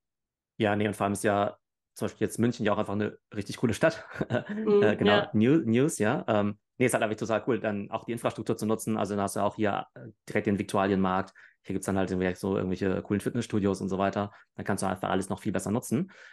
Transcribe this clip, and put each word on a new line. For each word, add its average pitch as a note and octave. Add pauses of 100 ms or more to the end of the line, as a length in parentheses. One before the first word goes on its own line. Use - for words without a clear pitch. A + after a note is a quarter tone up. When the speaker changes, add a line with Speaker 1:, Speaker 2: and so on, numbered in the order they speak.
(580)
Speaker 1:
Ja, G#2
nee, G#2
und G2+
vor G#2
allem G2+
ist G2
ja G2+ (380)
zum A#2+
Beispiel G#2
jetzt -
München A#2
ja G#2
auch G2
einfach G2+
eine G#2 (160)
richtig -
coole A2+
Stadt. - (220)
<laughs> -
Speaker 2:
Mhm, G#3
Speaker 1:
Äh, G#2+
genau, G#2
Speaker 2:
ja. G3+
Speaker 1:
New-, B2+
News, B2
ja. G#2+
Ähm, G#2 (200)
nee, B2+
ist A#2
halt A2+
einfach G#2+
total G#2+
cool, A2+
dann G2+
auch G#2
die A#2+
Infrastruktur A#2
zu A2
nutzen. A2
Also G#2
dann G2+
hast G2
du G#2
auch G2+
hier, G#2
äh, B2 (200)
direkt -
den G2+
Viktualienmarkt. F#2+ (280)
Hier -
gibt's F#2+
dann G2
halt F#2
irgendwie F#2
so G2
irgendwelche F#2+
coolen G2+
Fitnessstudios G2+
und G2
so F#2
weiter. G2+ (220)
Dann G2
kannst G2+
du G2+
einfach F#2+
alles F#2+
noch G2+
viel G#2
besser G2
nutzen. B2+ (220)